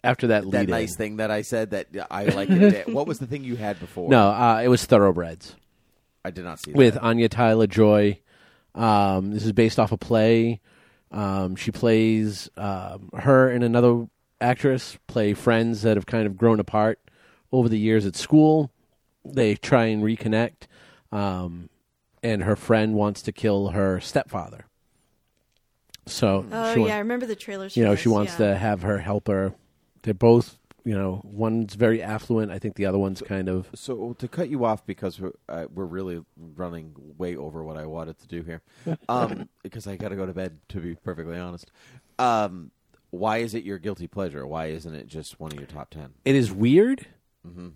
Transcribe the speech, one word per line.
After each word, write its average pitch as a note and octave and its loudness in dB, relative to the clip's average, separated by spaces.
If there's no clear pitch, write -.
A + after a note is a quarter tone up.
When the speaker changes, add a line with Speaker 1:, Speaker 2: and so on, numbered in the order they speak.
Speaker 1:
after B2 0
that G#2+ 4
Speaker 2:
That F#2+ -8
Speaker 1:
lead-in. G#2 0
Speaker 2:
nice A2 -2
thing G#2+ -6
that G#2+ -4
I G#2+ -4
said A2 -4
that G2 -8
I G2+ -4
like G2 0
it. G3 4
Speaker 1:
<laughs> A#3 -8
Speaker 2:
What D3 -2
was D3 -6
the C3 -10
thing C#3 -8
you B2 -6
had G#2 -6
before? F2+ -8
Speaker 1:
No, A2+ 8
uh, A2+ 4
it B2 2
was B2 4
Thoroughbreads. F2 2
Speaker 2:
I F#2 -6
did F2 -12
not E2 -12
see D#2 -14
Speaker 1:
With B2 8
Speaker 2:
that. B2+ -4
Speaker 1:
Anya A#2 2
Taylor-Joy. G#2+ 4
Um, G2+ 2
this G#2 -4
is A2 0
based A2+ 4
off G#2+ 2
a A2 -2
play. A2+ 2
Um, G2 -4
she - -6
plays, A2 2
um, F#2+ -10
her C3 6
and A#2+ 0
another A#2+ 4
actress B2+ 0
play G#2 0
friends A2+ 0
that A2 4
have G2 -2
kind A2 -2
of F#2+ -6
grown A2+ 4
apart G#2+ 0
over B2 2
the A2 0
years G#2+ 4
at F#2+ -2
school. D#3 4
They A#2 0
try A#2+ 2
and G#2+ 0
reconnect, A2 -2
um, F2+ -6
and A2 -2
her G2+ 0
friend A2 0
wants G#2 0
to G#2 -8
kill G2+ 0
her F#2 -2
stepfather. - -6
So G2 0
Speaker 3:
Oh, A3+ -4
Speaker 1:
she A3+ 4
wants, A3 2
Speaker 3:
yeah, G#3 -2
I - -4
remember A#3+ -4
the A3 -6
trailers G3 -10
Speaker 1:
you A#2 4
Speaker 3:
for G#2+ 4
Speaker 1:
know, G2+ 6
she - -6
Speaker 3:
this, A#2 4
Speaker 1:
wants G#2 0
Speaker 3:
yeah. G#2+ 0
Speaker 1:
to G2 2
have G2+ -2
her G2+ 0
help G2+ -4
her. F#2+ -2
They're A2 -4
both, A#2 4
you A2 -4
know, G2 -4
one's A2 -4
very A2+ 2
affluent. G#2+ -4
I F#2+ -10
think G2+ -8
the G2+ -4
other F#2+ 0
one's G2 -4
kind F#2+ -6
of F#2 -4
Speaker 2:
So A#2+ -10
to B2 -10
cut D#3+ -6
you B2+ -2
off A2 -2
because F#2+ -8
we're, F#2 -10
uh, D#2+ -10
we're F#2 -10
really F2 -10
running E2 -14
way F2 -8
over D#2 -12
what D#2 -12
I D#2 -12
wanted D#2+ -12
to - -20
do E2+ -12
here, E2 -14
Speaker 1:
<laughs> E3 -8
Speaker 2:
um, A#2 -4
because G#2+ -16
I G2 -12
gotta G2 -10
go F#2+ -6
to F#2 -10
bed, F2 -10
to F#2+ -10
be E2+ -10
perfectly E2+ -12
honest. F2 -14
Um, G#2 -2
why G#2+ -4
is A2+ -6
it A2+ -8
your G2 -10
guilty F2 -10
pleasure? D2+ -8
Why D#2+ -8
isn't D#2+ -10
it A#1+ -16
just - -16
one D#2 -14
of D2 -16
your C#2 -16
top C#2+ -18
ten? D2 -18
Speaker 1:
It C3+ 4
is A#2 2
weird, D#3+ 2
Speaker 2:
Mm-hmm. - -18